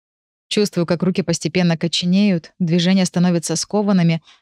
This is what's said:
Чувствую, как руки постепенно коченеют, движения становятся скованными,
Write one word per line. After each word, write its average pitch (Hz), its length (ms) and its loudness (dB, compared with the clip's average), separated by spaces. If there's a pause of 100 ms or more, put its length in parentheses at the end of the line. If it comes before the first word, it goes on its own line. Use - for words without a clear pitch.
(540)
Чувствую, 196 320 0
как 170 160 -2
руки 185 220 0
постепенно 170 540 -2
коченеют, 180 840 0
движения 180 460 2
становятся 175 500 0
скованными, 185 680 0 (200)